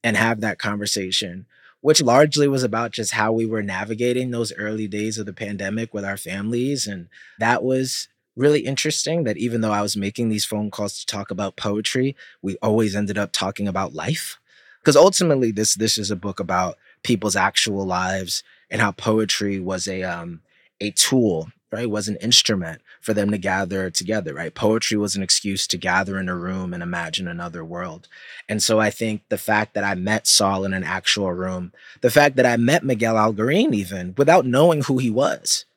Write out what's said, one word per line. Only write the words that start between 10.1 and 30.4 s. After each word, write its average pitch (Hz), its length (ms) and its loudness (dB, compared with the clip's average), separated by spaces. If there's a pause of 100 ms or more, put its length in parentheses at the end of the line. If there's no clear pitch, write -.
these 107 180 -2
phone 107 240 -4
calls 101 280 -6
to - 60 -12
talk 101 260 -8
about 98 260 -6
poetry, 110 600 -2 (240)
we 95 220 -4
always 107 340 2
ended 104 220 -2
up 101 120 -2
talking 98 380 -2
about 92 240 -4
life. 92 460 -6 (440)
'Cause 143 140 6
ultimately, 151 540 6
this, 104 240 0
this 110 240 0
is 101 120 -4
a 101 60 0
book 98 240 -8
about 90 380 -2 (240)
people's 104 340 0
actual 98 480 0
lives 92 580 -2 (280)
and 107 100 -2
how 104 120 2
poetry 104 680 0
was 92 260 -4
a, 95 160 -6
um, 87 380 -8 (400)
a 104 120 -4
tool, 98 580 2 (200)
right? 113 200 -6
Was 104 180 -4
an 101 140 -4
instrument 98 580 2 (220)
for 113 100 -2
them 104 200 2
to 104 60 -2
gather 95 520 -2
together, 90 420 -4
right? 80 220 -8
Poetry 110 420 2
was 101 180 0
an 98 80 -2
excuse 98 440 0
to 92 100 -4
gather 92 420 -2
in 92 120 -4
a 90 40 -4
room 90 380 -6
and 87 100 -8
imagine 87 460 -6
another 85 340 -10
world. 87 460 -10 (400)
And 107 140 -2
so 110 180 4
I 107 80 4
think 107 400 -4
the 107 80 0
fact 107 380 0
that 101 100 -2
I 98 100 0
met 104 320 -2
Saul 98 380 4